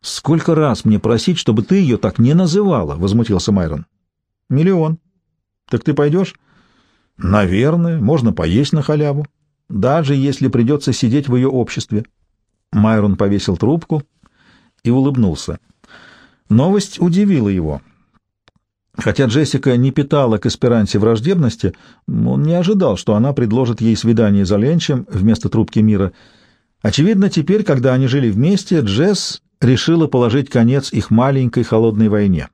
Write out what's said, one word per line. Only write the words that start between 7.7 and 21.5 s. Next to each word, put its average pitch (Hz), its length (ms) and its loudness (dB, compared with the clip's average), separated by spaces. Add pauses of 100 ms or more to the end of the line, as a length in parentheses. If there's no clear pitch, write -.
можно 117 360 0
поесть 90 400 0
на 151 80 0
халяву, 147 440 -2 (440)
даже 135 440 0
если 135 340 0
придётся 123 440 0
сидеть 139 360 0
в 123 60 0
её 127 160 2
обществе». 113 540 -4 (680)
Майрон 104 440 2
повесил 101 400 0
трубку 151 460 -2 (800)
и 117 80 -2
улыбнулся. 123 680 0 (880)
Новость 185 500 2
удивила 175 500 2
его. 78 340 -4 (1120)
Хотя - 300 0
Джессика 131 500 0
не 131 160 2
питала 131 460 0
к - 80 -4
Эсперансе 110 520 0
враждебности, 117 760 0 (340)